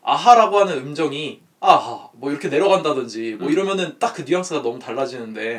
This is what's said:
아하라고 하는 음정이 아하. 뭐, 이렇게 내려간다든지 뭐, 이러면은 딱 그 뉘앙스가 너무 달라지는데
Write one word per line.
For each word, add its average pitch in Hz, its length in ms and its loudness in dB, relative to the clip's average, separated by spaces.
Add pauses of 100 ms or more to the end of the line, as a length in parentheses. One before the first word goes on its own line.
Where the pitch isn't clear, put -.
아하라고 202 580 6
하는 185 180 2
음정이 143 640 -6 (180)
아하. - 540 2
뭐, 127 180 -8
이렇게 147 180 -6
내려간다든지 139 880 0
뭐, 135 100 -4
이러면은 185 500 -2
딱 226 140 -2
그 175 100 -12
뉘앙스가 170 380 -2
너무 120 180 -6
달라지는데 117 800 -8